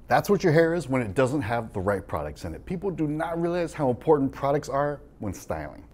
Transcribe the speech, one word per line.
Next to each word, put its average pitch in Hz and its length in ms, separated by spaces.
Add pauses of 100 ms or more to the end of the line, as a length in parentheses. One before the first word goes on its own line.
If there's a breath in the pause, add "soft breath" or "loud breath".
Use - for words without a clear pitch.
(120)
That's 143 160
what 196 160
your 170 80
hair 165 220
is 156 160
when 131 100
it 101 140
doesn't 131 260
have 117 320
the 101 80
right 95 260
products 76 380
in 82 100
it. - 120
People 190 240
do 156 160
not 165 340
realize 170 320
how 143 160
important 135 420
products 143 380
are 143 320 (220)
when 101 100
styling. - 600